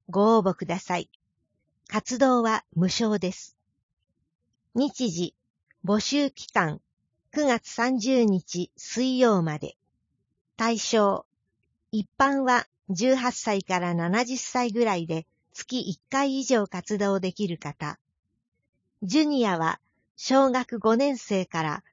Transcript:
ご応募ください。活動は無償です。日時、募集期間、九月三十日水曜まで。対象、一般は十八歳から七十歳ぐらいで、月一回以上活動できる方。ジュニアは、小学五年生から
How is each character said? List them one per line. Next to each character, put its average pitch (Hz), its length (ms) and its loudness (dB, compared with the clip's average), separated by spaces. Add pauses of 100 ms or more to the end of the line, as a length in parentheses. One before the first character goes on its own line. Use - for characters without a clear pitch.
ご 208 280 4
応 208 60 2
募 185 100 0
く 180 120 -8
だ 170 140 -4
さ 180 180 -4
い。 - 120 -8 (800)
活 226 300 -6
動 254 260 4
は 220 220 -2 (100)
無 180 120 2
償 214 300 0
で 185 140 -2
す。 - 240 -16 (1200)
日 254 340 -2
時、 170 260 -6 (480)
募 202 160 0
集 277 300 0
期 - 220 -20
間、 165 300 -2 (500)
九 294 140 -2
月 240 240 0
三 254 280 -2
十 240 260 2
日 180 540 0
水 254 400 -2
曜 226 240 4
ま 156 160 -2
で。 - 200 -12 (800)
対 233 220 0
象、 208 480 2 (640)
一 214 160 -4 (100)
般 277 260 2
は 247 240 2 (220)
十 220 260 2
八 247 160 -2
歳 202 320 -2
か 180 160 -2
ら 175 140 -2
七 175 320 0
十 247 120 -8
歳 247 340 -2
ぐ 233 120 0
ら 208 120 0
い 170 120 -4
で、 165 200 -6 (260)
月 - 260 -8
一 202 200 -8 (100)
回 269 300 0
以 262 40 -4
上 220 240 2
活 190 300 -6
動 196 220 0
で 180 140 -4
き 208 140 -4
る 170 100 -4
方。 - 420 -10 (1040)
ジ 208 180 2
ュ - 40 6
ニ 269 220 2
ア 180 100 0
は、 160 220 0 (360)
小 269 340 4
学 247 300 -2
五 220 160 4
年 269 220 2
生 185 280 -2
か 165 160 -6
ら 156 320 -4